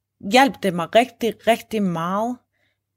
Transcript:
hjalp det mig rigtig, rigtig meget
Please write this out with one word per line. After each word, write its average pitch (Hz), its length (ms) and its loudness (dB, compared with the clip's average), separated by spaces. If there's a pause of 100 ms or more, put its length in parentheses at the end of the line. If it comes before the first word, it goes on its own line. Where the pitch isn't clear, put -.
(320)
hjalp 262 320 4
det 190 100 -2
mig 170 220 -2
rigtig, 233 520 -2
rigtig 220 360 0
meget 190 540 -4 (600)